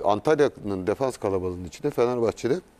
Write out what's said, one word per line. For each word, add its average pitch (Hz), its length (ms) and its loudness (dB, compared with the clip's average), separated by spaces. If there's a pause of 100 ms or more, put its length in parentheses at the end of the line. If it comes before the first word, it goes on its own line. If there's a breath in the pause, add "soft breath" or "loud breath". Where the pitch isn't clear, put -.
Antalya'nın 104 800 2
defans 120 300 -2
kalabalığının 92 480 -4
içinde 147 260 -6
Fenerbahçe'de, 120 680 0 (200)